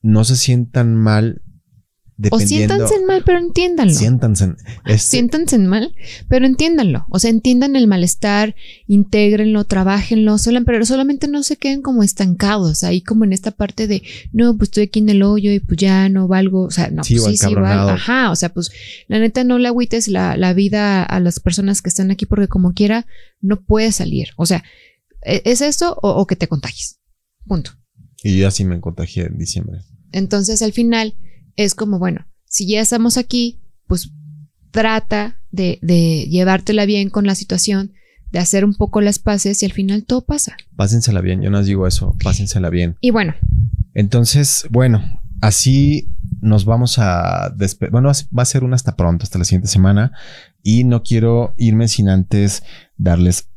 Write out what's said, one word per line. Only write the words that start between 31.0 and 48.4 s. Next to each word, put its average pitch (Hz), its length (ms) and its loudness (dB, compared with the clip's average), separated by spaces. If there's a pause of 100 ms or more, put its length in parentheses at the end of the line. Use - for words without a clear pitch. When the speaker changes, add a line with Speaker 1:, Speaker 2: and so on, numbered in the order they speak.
Speaker 2:
es 202 200 0
como, 208 240 -4
bueno, 180 260 -4 (200)
si - 220 -6
ya 208 120 0
estamos 226 380 0
aquí, 240 420 -4 (260)
pues, - 260 -4 (600)
trata 220 680 -2 (120)
de, 180 300 -4
de 165 480 2
llevártela 190 560 0
bien 196 240 0
con 202 180 -2
la 190 80 0
situación, 196 560 -4 (400)
de 180 80 -4
hacer 196 240 0
un 202 120 2
poco 208 260 0
las 202 180 0
paces 202 420 -2
y 208 40 -2
al 185 80 -4
final 202 320 -2
todo 247 200 -2
pasa. - 300 -4 (220)
Speaker 1:
Pásensela 101 420 0
bien, 92 220 -2
yo 98 80 -2
no 101 100 2
os 101 60 2
digo 98 200 0
eso, - 380 0
pásensela 95 460 0
bien. 87 320 0
Speaker 2:
Y - 100 2
bueno. 196 240 0 (580)
Speaker 1:
Entonces, 120 760 0
bueno, 117 340 2 (380)
así 135 680 2 (320)
nos 107 220 4
vamos 117 340 0
a 87 600 0
despe-, 98 340 -4
bueno, 127 180 4
va 131 340 0